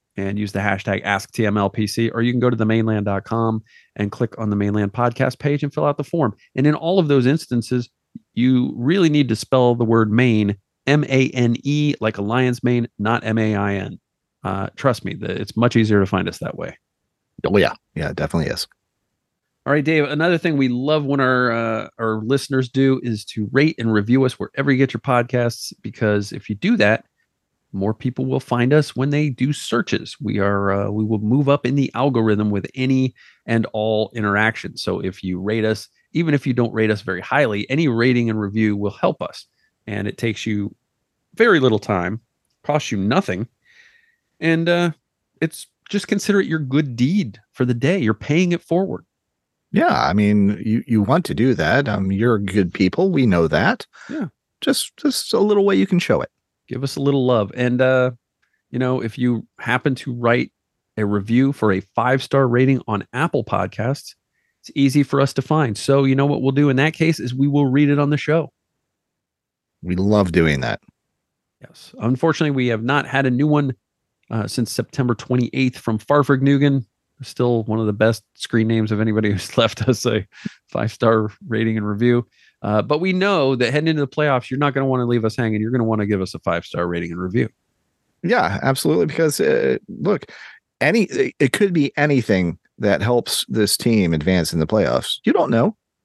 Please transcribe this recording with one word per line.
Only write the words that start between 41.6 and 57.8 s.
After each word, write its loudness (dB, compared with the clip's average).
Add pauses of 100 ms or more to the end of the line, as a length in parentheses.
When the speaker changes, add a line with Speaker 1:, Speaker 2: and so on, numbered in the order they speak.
Speaker 1:
little 2
time, -4 (440)
costs -4
you -4
nothing. -2 (920)
And, 0
uh, 2 (480)
it's -6 (200)
just -4
consider 2
it -2
your 0
good -2
deed 0 (140)
for -2
the 2
day. 0
You're 2
paying 0
it -2
forward. -4 (680)
Speaker 2:
Yeah, 2
I 0
mean, 2
you, -2
you 2
want 0
to -6
do 2
that. 0
Um, -2
you're 2
good -2
people. 0
We 2
know 4
that. 0 (220)
Speaker 1:
Yeah. -6 (340)
Speaker 2:
Just, -4
just -4
a 2
little 4
way 2
you 2
can 2
show 2
it. -6 (380)
Speaker 1:
Give -6
us -6
a -6
little 2
love. 2
And, 0